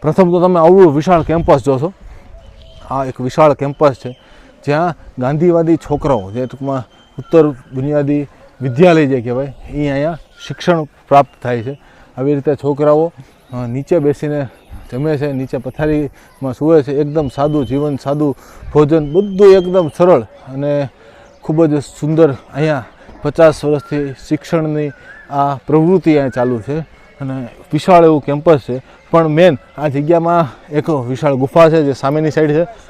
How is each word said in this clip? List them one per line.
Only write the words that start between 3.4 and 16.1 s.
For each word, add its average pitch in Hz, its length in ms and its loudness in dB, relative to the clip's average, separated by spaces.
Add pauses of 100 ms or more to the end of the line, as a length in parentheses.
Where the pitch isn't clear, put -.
કેમ્પસ 139 400 -2 (120)
છે 123 140 -12 (460)
જ્યાં 156 300 -2 (240)
ગાંધીવાદી 160 560 2
છોકરાઓ, 131 560 -4
જે 120 140 -6
ટૂંકમાં 135 380 -8 (340)
ઉત્તર 151 300 2
બુનિયાદી 143 800 -4 (340)
વિદ્યાલય 151 440 2
જે 131 160 -2
કહેવાય, 123 320 -6 (160)
એ 143 200 -4
અહીંયા 143 280 -4 (300)
શિક્ષણ 165 360 -2
પ્રાપ્ત - 600 0
થાય 120 200 -4
છે. 139 160 -10 (380)
આવી 139 180 -2
રીતે 139 200 -2
છોકરાઓ, 147 580 0 (400)
અ, 123 140 -8
નીચે 139 320 -2
બેસીને 147 480 -4 (440)
જમે 147 260 -4
છે, 143 140 -4
નીચે 131 260 -6
પથારીમાં 135 960 -6